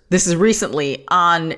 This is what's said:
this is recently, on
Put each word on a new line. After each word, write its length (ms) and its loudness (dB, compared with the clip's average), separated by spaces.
this 180 0
is 80 0
recently, 720 0
on 500 2